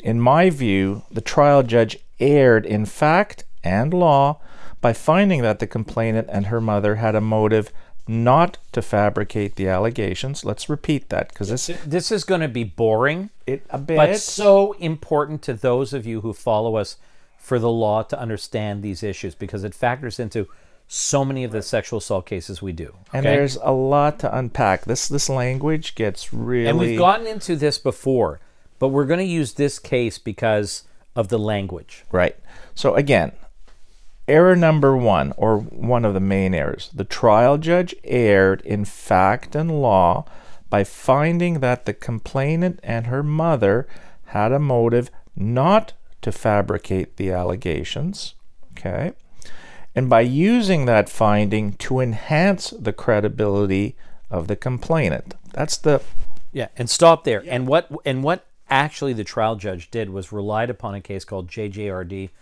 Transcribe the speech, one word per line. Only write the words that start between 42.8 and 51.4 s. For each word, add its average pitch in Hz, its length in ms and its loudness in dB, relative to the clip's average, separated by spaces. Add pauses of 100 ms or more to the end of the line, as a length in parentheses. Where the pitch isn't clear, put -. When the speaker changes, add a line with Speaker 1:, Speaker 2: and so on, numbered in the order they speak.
Speaker 1:
and 117 240 -4
her 131 160 -2
mother 147 640 2 (400)
had 107 260 0
a 139 60 4
motive 120 520 2 (260)
not 143 560 2 (300)
to 104 80 -2
fabricate 101 840 -2
the 95 140 -2
allegations, 90 1040 -4 (380)
okay? - 400 -4 (840)
And 127 120 0
by 117 120 8
using 175 640 2
that 110 240 4
finding 104 680 2